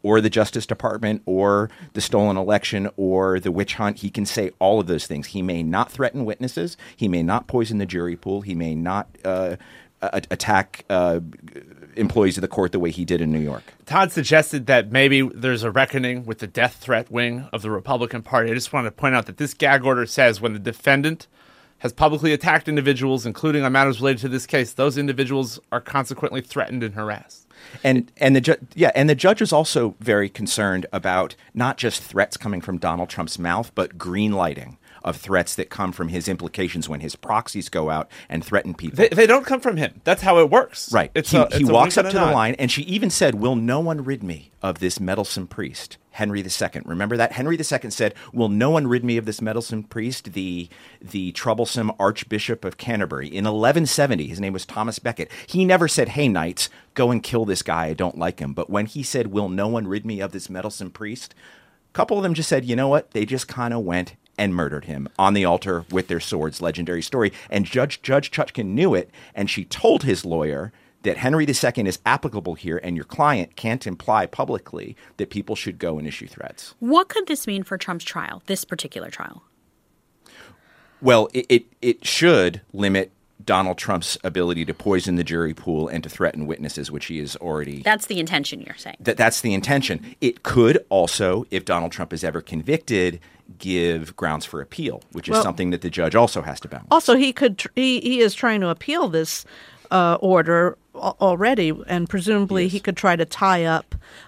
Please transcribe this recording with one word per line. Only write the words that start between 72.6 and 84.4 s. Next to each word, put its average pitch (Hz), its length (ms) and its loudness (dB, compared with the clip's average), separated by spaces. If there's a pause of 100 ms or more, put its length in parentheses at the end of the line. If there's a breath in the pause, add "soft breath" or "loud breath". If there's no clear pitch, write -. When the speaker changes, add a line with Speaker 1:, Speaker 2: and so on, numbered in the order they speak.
Speaker 1:
and 87 140 -4
your 73 80 -8
client 143 500 0
can't 117 320 -6
imply 101 380 0
publicly - 720 -8 (180 soft breath)
that 101 140 -6
people 104 260 -6
should - 240 -10
go 82 180 -4
and 76 80 -8
issue - 220 -12
threats. - 520 -18
Speaker 3:
What 311 280 2
could 403 200 -4
this 294 200 -4
mean 196 160 -4
for 190 140 -8
Trump's 175 260 -8
trial, - 440 -10
this 190 180 -4
particular 92 440 -10
trial? - 320 -14 (1600 soft breath)
Speaker 1:
Well, 120 320 6
it, 127 140 -2
it, 120 180 6 (160)
it 120 240 0
should 98 540 4 (140)
limit 98 400 0 (320)
Donald 92 320 2
Trump's - 440 -4
ability 87 440 -2